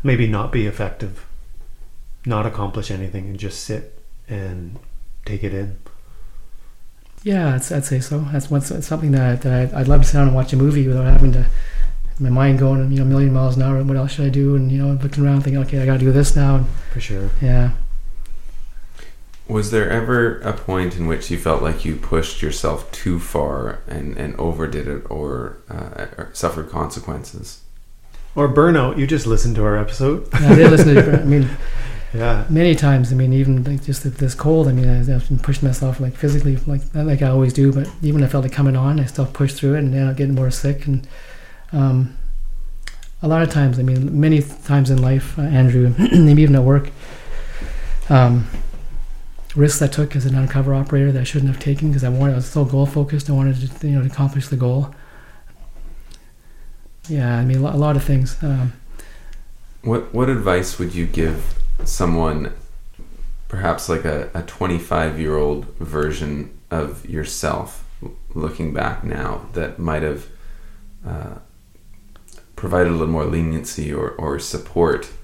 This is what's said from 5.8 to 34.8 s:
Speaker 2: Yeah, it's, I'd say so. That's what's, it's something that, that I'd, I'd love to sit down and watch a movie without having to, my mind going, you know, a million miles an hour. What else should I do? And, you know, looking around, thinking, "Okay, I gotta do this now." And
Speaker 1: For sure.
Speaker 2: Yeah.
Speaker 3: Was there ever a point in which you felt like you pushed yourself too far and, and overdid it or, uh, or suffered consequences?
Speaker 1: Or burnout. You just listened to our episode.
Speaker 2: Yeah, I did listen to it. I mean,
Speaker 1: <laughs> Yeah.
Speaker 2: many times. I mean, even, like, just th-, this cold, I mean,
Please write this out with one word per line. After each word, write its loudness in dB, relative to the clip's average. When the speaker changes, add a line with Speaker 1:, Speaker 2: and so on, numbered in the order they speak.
Speaker 2:
Yeah, 0
it's, -6
I'd -2
say -2
so. -4
That's -4
what's, -2
it's -6
something -2
that, 2
that 0
I'd, 0
I'd 0
love 10
to 8
sit 4
down 6
and 4
watch 0
a 0
movie 4
without 2
having 12
to, 8
my 2
mind 4
going, 2
you 2
know, 2
a 2
million 4
miles 2
an 2
hour. 2
What 0
else -2
should -2
I 2
do? 2
And, 2
you 0
know, 0
looking 0
around, 4
thinking, 0
"Okay, 0
I 0
gotta 2
do 4
this 6
now." 6
And 4
Speaker 1:
For 0
sure. -2
Speaker 2:
Yeah. 6
Speaker 3:
Was -2
there 2
ever 0
a -4
point -4
in -2
which -4
you -4
felt 0
like -2
you -2
pushed -2
yourself -4
too -4
far -6
and, -8
and -8
overdid -4
it -8
or, -8
uh, -12
or -12
suffered -6
consequences? -10
Speaker 1:
Or 2
burnout. 4
You 0
just -2
listened 4
to 2
our 2
episode. -2
Speaker 2:
Yeah, 6
I 12
did 10
listen 8
to 8
it. 4
I -2
mean, 4
Speaker 1:
<laughs> -6
Yeah. 2
Speaker 2:
many 4
times. 2
I 2
mean, 2
even, 2
like, -2
just -6
th-, -4
this -2
cold, 2
I 2
mean, 4